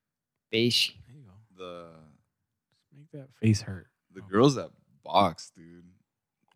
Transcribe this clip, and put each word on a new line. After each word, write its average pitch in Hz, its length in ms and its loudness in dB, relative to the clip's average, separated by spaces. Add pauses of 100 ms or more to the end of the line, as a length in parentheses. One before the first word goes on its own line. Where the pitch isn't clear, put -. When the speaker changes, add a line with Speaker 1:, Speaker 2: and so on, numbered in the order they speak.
(520)
Speaker 1:
Peixe. 117 420 0 (120)
Speaker 2:
There 127 100 -20
you 147 80 -20
go. 95 80 -20 (240)
Speaker 3:
The 87 320 -16 (1080)
Speaker 2:
Make 147 160 -20
that 139 220 -18
face 110 280 2
hurt. 95 260 -14 (240)
Speaker 3:
the 92 100 -20
Speaker 2:
Oh. 98 60 -20
Speaker 3:
girls 120 260 4
that 87 160 -10 (340)
box, 87 460 0
dude. 87 340 -20 (720)